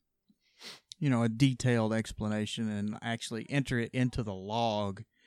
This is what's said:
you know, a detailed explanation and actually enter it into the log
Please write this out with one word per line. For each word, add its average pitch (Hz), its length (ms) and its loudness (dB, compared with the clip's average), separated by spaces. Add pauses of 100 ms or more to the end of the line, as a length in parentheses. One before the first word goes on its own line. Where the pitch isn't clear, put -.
(1000)
you 147 120 2
know, 117 120 4
a 117 60 4
detailed 120 640 4
explanation 107 800 -2
and 104 320 -4
actually 117 480 -6
enter 131 280 0
it 113 140 0
into 127 300 0
the 104 120 -4
log 104 680 0 (240)